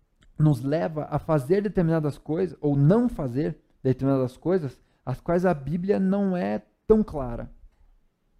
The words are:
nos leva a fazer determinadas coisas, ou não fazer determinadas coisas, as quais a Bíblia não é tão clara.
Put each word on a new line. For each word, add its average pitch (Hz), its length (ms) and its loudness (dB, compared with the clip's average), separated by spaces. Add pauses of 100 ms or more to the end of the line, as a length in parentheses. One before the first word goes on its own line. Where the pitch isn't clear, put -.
(380)
nos 147 240 2
leva 156 480 -4
a 151 80 -2
fazer 156 440 0
determinadas 165 540 0
coisas, 170 440 -6
ou 143 160 2
não 202 320 6
fazer 151 500 -4 (240)
determinadas 131 540 0
coisas, 156 440 -4 (240)
as 127 160 -8
quais 175 240 0
a 180 100 2
Bíblia 175 440 -2
não 190 380 0
é 202 260 -4 (240)
tão 220 160 6
clara. 135 480 -6 (880)